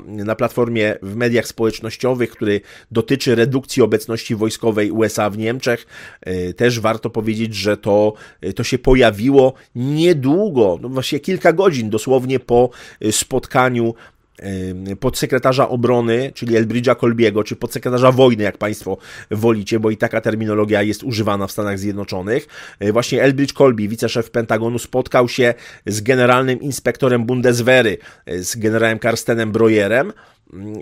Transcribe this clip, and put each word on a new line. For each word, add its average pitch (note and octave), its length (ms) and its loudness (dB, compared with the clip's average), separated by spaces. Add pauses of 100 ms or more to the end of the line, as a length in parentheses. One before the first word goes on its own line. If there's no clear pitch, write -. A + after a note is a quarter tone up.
na G#2 280 -4
platformie A#2 680 0
w G2 140 -10
mediach A#2 300 0
społecznościowych, A2+ 840 -4
który G#2 300 -2 (300)
dotyczy C3+ 440 0
redukcji B2 480 0
obecności A2 540 0
wojskowej G#2+ 540 -2
U A2 140 0
S G#2 140 -2
A G#2 120 0
w G2+ 80 -10
Niemczech, A#2+ 480 -4 (340)
e, F2+ 320 -6
też A#2+ 280 0
warto A2 300 -2
powiedzieć, A2 440 -4
że G2+ 220 0
to, G#2 360 2 (280)
e, F#2+ 120 -8
to A#2 120 -6
się B2+ 140 -2
pojawiło C3 720 4 (220)
niedługo, C#3+ 1080 2
no A#2+ 60 -10
właśnie C3 320 -4
kilka F3+ 320 2
godzin D3 380 0
dosłownie B2+ 500 0
po, A#2+ 300 2 (300)
e, G#2+ 120 -2
spotkaniu, B2 840 0 (440)
em, F#2+ 580 -8
podsekretarza C3 720 0
obrony, A#2+ 640 0
czyli A#2 200 -4
Elbridge'a A#2 400 2
Colby'ego, A2+ 500 0
czy G#2+ 120 -8
podsekretarza B2 560 2
wojny, A#2+ 320 4
jak G2 140 -4
państwo G#2 400 -6 (320)
wolicie, A2 500 0
bo A2 100 0
i G#2+ 60 -4
taka A2+ 240 -2
terminologia G#2+ 640 0
jest G#2 220 -4
używana G2+ 420 -2
w - 60 -10
Stanach G2+ 260 -6
Zjednoczonych. G2+ 680 -6 (340)
E, G#2 120 0
właśnie A#2+ 300 0
Elbridge C3+ 300 2
Colby, A2+ 360 4
wiceszef A2+ 420 -4
Pentagonu, A#2 480 -2
spotkał B2+ 500 0
się A#2+ 260 2 (320)
z G#2+ 140 -4
generalnym B2+ 600 2
inspektorem B2 640 -2
Bundeswehry, A#2+ 720 2 (280)
e, F2 160 -8
z - 140 -8
generałem A2+ 420 0
Karstenem A2+ 540 -2
Breuerem. A2 600 2 (680)